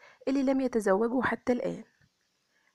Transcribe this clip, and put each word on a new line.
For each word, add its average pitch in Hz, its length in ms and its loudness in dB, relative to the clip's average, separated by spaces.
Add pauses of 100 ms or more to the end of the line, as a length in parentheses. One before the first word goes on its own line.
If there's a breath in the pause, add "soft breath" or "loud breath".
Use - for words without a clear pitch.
(280 loud breath)
اللي 277 160 0
لم 262 180 2
يتزوجوا 226 600 0
حتى - 300 -2
الآن. 180 300 -4 (920)